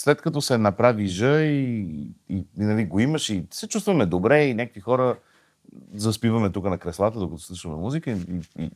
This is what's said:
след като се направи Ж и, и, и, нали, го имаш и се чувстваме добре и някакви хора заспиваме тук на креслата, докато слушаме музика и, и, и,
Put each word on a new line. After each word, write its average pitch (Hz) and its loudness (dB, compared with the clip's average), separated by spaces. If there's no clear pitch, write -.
след 147 4
като 151 -2
се 131 2
направи 107 4
Ж 95 -2
и, 139 -2
и, 95 -4
и, 92 -4
нали, 107 0
го 87 0
имаш 147 0
и 90 -2
се - -12
чувстваме 190 2
добре 107 4
и 131 0
някакви 113 -8
хора 123 0
заспиваме 110 0
тук 92 -6
на 92 -2
креслата, 104 -2
докато 82 -6
слушаме 87 -12
музика 127 -6
и, 113 -2
и, 87 -8
и, 76 -8